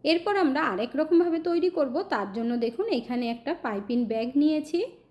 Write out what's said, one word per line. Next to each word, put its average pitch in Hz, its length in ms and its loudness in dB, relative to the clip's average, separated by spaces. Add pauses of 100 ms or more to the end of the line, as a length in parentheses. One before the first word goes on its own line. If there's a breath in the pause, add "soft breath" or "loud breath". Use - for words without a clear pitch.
এরপর 339 340 2
আমরা 302 260 2
আরেক 233 320 -2
রকমভাবে 330 460 4
তৈরি 339 280 2
করব। 277 260 0 (140)
তার 208 240 -2
জন্য 233 240 -2
দেখুন, 233 340 -2
এখানে 247 380 -2
একটা 233 220 -6 (120)
পাইপিং 226 420 -2
ব্যাগ 220 300 -2
নিয়েছি। 302 440 2 (320)